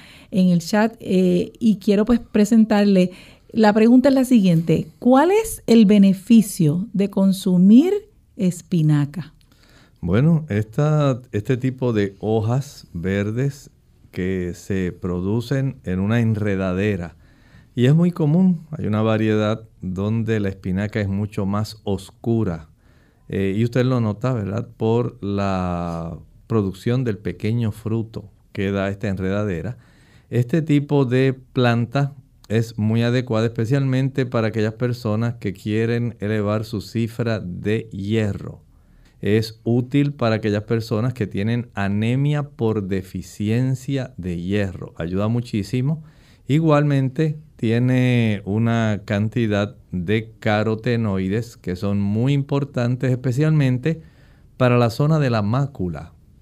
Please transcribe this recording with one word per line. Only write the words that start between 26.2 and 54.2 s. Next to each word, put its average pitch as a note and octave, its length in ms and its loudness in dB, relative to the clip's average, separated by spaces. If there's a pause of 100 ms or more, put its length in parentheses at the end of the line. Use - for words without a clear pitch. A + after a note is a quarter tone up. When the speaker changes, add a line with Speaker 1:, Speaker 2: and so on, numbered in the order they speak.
Speaker 2:
producción A2+ 560 -2
del G#2+ 140 -4
pequeño G#2+ 520 -4
fruto A2 600 -8 (220)
que G2+ 200 -4
da G2 160 -2
esta G2+ 180 -6
enredadera. F#2+ 720 -4 (500)
Este B2 320 -2
tipo D3 440 0
de C3 340 0 (140)
planta B2 640 0 (340)
es A2+ 300 -2
muy A2 240 0
adecuada, A#2+ 440 0
especialmente C3 800 -2
para A#2+ 240 -2
aquellas A2 240 -2
personas A#2 640 -4
que G#2+ 180 -6
quieren A2+ 680 -2
elevar G#2+ 460 -2
su G#2+ 160 -6
cifra A2+ 580 -4
de F#2 540 -6
hierro. G#2 720 -4 (580)
Es G#2+ 420 0
útil B2+ 520 0
para A2+ 220 0
aquellas G#2 260 -2
personas A2+ 500 -2
que G2+ 140 -4
tienen A2+ 480 -4
anemia A#2+ 720 0
por G#2+ 400 -2
deficiencia A#2 1300 -4
de F2 240 -6
hierro. F#2+ 560 -4
Ayuda F#2 320 -4
muchísimo. A#2+ 720 -4 (440)
Igualmente, D3 880 2 (200)
tiene A#2+ 920 2
una A2 580 0
cantidad G#2 720 -2 (140)
de G#2+ 480 -2
carotenoides G#2+ 1200 -2
que F2+ 180 -6
son G2+ 240 -2
muy G#2+ 320 0
importantes, C#3 800 -2
especialmente C3+ 880 0 (560)